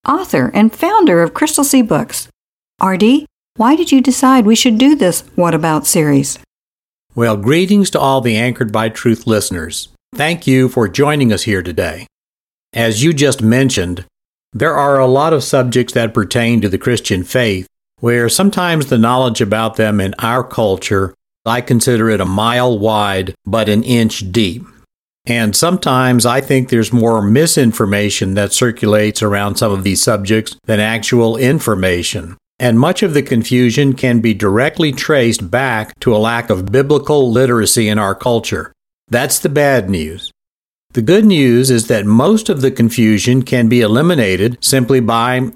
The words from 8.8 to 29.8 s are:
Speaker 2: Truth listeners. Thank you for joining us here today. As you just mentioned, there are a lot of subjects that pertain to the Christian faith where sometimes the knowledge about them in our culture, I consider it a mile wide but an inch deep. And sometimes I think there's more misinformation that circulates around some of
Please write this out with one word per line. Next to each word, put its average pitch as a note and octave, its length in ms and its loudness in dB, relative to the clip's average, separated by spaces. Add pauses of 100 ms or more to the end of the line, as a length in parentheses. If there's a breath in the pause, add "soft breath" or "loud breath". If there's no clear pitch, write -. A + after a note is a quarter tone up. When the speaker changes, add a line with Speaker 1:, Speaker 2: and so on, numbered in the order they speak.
Speaker 2:
Truth A2+ 400 -2
listeners. G2 580 -4 (260)
Thank D#3+ 360 -4
you C3 200 4
for A#2+ 200 0
joining C#3 440 0
us F#2 120 -4
here G2 180 -2
today. E2 460 -8 (640)
As A#2 320 -2
you E3+ 80 2
just C#3 280 0
mentioned, A2 640 0 (480)
there D3 220 -2
are C#3+ 240 2
a C3 80 2
lot C#3 260 2
of C#3+ 120 -2
subjects B2 480 0
that A#2 200 -2
pertain A#2 500 0
to G#2 60 0
the F#2 100 -2
Christian G#2+ 440 -2
faith G2+ 460 -2 (320)
where A#2+ 280 0
sometimes F3 580 0
the B2+ 120 0
knowledge A#2+ 420 0
about A2 360 -2
them G#2+ 240 0
in G2 180 -4
our A#2+ 240 -2
culture, G2 720 -2 (320)
I A#2 140 -2
consider A#2 500 0
it G#2 100 0
a F#2+ 40 -2
mile A#2 520 -2
wide G2+ 600 -2 (100)
but G#2+ 220 -2
an G#2 160 0
inch A2 480 -2
deep. G2 320 -2 (600)
And A#2 300 -2
sometimes B2+ 720 2
I B2+ 140 0
think C3 280 -2
there's A2+ 240 0
more A2+ 300 2
misinformation G#2 1120 0
that G2+ 180 -2
circulates G#2+ 720 0
around G2+ 320 -2
some A2+ 160 0
of G2 140 -4